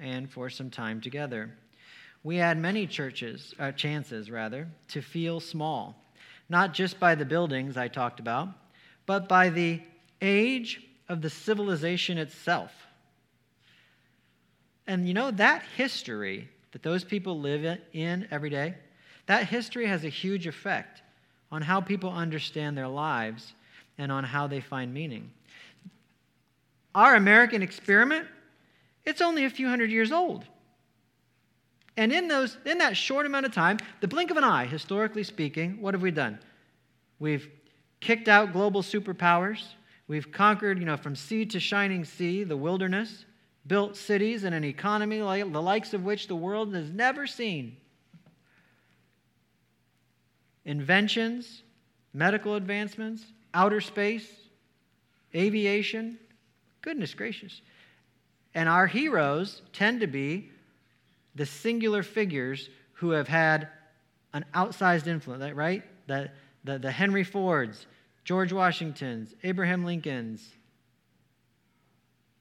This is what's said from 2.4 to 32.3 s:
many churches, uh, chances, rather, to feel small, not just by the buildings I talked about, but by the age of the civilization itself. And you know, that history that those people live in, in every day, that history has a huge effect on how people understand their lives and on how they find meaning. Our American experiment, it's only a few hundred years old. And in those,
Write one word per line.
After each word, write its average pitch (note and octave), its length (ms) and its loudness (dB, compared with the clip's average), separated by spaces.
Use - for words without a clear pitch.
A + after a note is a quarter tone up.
many F#3 300 0
churches, C3 720 -8
uh, C#3+ 140 -4
chances, C#3 580 -6
rather, A#2 380 -8
to C#3+ 140 -8
feel E3 380 -4
small, D3+ 560 -6
not F3 240 4
just F#3 260 -2
by E3+ 160 8
the D3+ 100 -2
buildings C#3 520 0
I B2 120 -2
talked A#2+ 320 -4
about, A#2+ 280 -2
but G3 220 0
by F#3 200 8
the E3 340 0
age A3+ 600 2
of E3+ 120 -4
the D#3 100 -4
civilization F3+ 880 -2
itself. D#3 540 -4
And F3+ 200 0
you F3+ 80 0
know, B3 180 0
that A3+ 300 4
history A2 720 -4
that A#2+ 100 -16
those F3+ 220 -2
people F3+ 360 -4
live D3 240 -2
in, E3+ 140 -2
in E3+ 380 -4
every D3 200 -4
day, D3 240 -4
that G#3 200 2
history A#3 400 -4
has F3 180 -2
a D#3 40 -4
huge F#3+ 380 -4
effect D#3 560 -6
on D#3 120 -4
how F#3 180 2
people F#3 300 -4
understand D#3 680 -4
their C3 120 -4
lives B2+ 640 -4
and C#3 120 -4
on C3+ 140 -2
how C#3+ 220 -2
they C#3 140 -6
find B2+ 320 -8
meaning. B2+ 380 -10
Our A#3+ 200 10
American G#3+ 480 8
experiment, B3 640 4
it's D4+ 160 -2
only E4 240 2
a C4 60 2
few C4 180 -4
hundred A#3 220 2
years A3+ 220 2
old. E4+ 320 0
And A3+ 140 4
in F4 160 2
those, C4+ 380 2